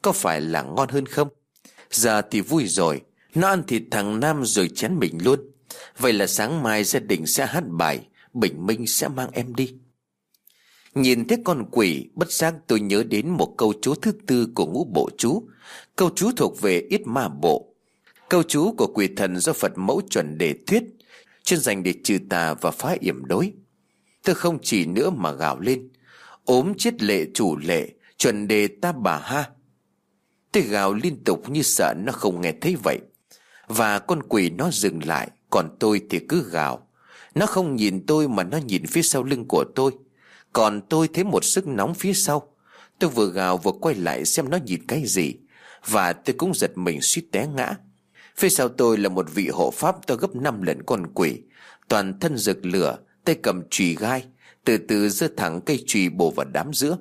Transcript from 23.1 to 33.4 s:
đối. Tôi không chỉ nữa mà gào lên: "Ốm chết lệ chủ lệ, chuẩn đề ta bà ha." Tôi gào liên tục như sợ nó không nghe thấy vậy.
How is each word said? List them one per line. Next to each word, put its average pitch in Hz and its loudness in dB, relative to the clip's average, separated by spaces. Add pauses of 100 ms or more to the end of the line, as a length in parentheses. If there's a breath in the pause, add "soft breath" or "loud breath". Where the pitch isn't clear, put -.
đối. 135 -2 (720)
Tôi 180 4
không 170 0
chỉ 92 0
nữa 113 0
mà 92 -4
gào 71 -2
lên: 127 -2 (560 loud breath)
"Ốm 131 4
chết 233 0
lệ 101 2
chủ 87 0
lệ, 78 -2 (300 soft breath)
chuẩn 104 0
đề 104 4
ta 175 -4
bà 95 0
ha." 135 -4 (1000)
Tôi 202 4
gào 101 2
liên 135 -4
tục 87 0
như 147 -2
sợ 78 2
nó 107 -4
không 92 -2
nghe 85 -2
thấy 175 0
vậy. 71 0 (680 soft breath)